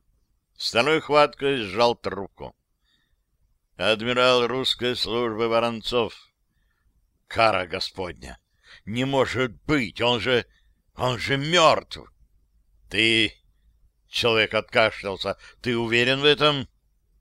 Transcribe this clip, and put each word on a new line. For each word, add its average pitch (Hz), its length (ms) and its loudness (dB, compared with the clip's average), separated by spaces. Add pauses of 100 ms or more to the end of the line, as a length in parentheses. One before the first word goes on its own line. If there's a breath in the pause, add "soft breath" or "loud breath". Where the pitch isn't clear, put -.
(560)
стальной 147 440 0
хваткой 143 580 0
сжал 110 360 0
трубку. 90 600 -10 (1200)
«Адмирал 120 680 2
русской 123 500 -4
службы 113 520 -2
Воронцов». 117 680 -2 (1120)
«Кара 104 380 0
Господня! 90 720 -10 (460 loud breath)
Не 117 200 -4
может 131 480 0 (120)
быть! 123 360 -2
Он 120 200 2
же... 117 260 0 (500)
он 127 220 -2
же 135 180 -2
мёртв!» 147 640 2 (880)
«Ты...» 113 460 2 (720)
Человек 110 460 0
откашлялся. 101 840 -2 (220 loud breath)
«Ты 120 180 -2
уверен 120 420 0
в 139 40 0
этом?» 147 440 2 (520)